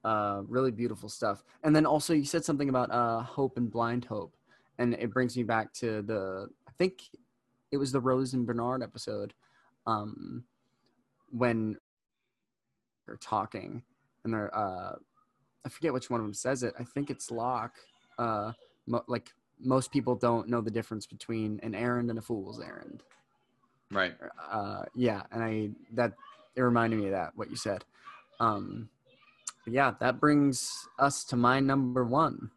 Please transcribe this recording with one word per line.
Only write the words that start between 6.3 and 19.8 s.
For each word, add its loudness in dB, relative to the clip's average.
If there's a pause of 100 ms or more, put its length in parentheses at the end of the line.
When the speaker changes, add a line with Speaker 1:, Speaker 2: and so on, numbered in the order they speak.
Speaker 1:
I -20
think 0 (680)
it -2
was 0
the 2
Rose 2
and 2
Bernard -2
episode, -8 (520)
um, -4 (840)
when 0 (1300)
they're -14
talking -6 (400)
and -2
they're, -4
uh, -4 (680)
I -6
forget -2
which -4
one 0
of -2
them -6
says -2
it. -2
I -6
think -6
it's -8
Locke. -2 (440)
Uh, -2 (360)
mo-, 0
like, -4 (280)
most 2